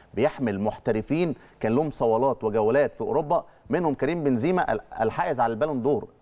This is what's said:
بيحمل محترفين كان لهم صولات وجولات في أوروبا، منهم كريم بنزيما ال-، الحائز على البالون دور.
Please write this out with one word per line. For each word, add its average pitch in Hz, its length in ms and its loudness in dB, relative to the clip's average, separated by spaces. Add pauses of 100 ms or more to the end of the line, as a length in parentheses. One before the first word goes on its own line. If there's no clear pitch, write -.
(140)
بيحمل 113 460 0
محترفين 117 760 -2 (240)
كان 113 160 0
لهم 151 160 0
صولات 117 520 0
وجولات 113 520 2
في - 60 -10
أوروبا، 147 440 0 (240)
منهم 156 240 0
كريم 156 300 -2
بنزيما 143 500 2
ال-، 104 80 -2 (200)
الحائز 143 380 0
على 117 140 2
البالون 135 280 -2
دور. 127 260 0 (140)